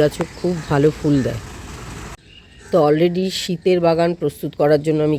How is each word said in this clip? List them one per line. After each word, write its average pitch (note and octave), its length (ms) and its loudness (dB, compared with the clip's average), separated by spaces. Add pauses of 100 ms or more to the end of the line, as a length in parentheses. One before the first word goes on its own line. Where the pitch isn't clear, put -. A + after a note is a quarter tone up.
গাছও D3+ 220 0 (140)
খুব F3+ 160 -2 (160)
ভালো D3 200 4 (100)
ফুল D3 160 2 (100)
দেয়। A#2 160 -6 (1300)
তো F#3+ 60 4 (100)
already F3 380 2 (160)
শীতের F3+ 440 0
বাগান E3 260 2 (100)
প্রস্তুত D3 300 -4 (100)
করার D3 240 4
জন্য D#3 140 2 (100)
আমি D3+ 100 0